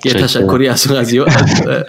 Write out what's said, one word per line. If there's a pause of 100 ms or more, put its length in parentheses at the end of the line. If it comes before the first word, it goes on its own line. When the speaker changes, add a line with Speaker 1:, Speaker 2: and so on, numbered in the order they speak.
Speaker 1:
یه
Speaker 2:
چکرم.
Speaker 1:
تشکری
از
اون
قضیه،
از،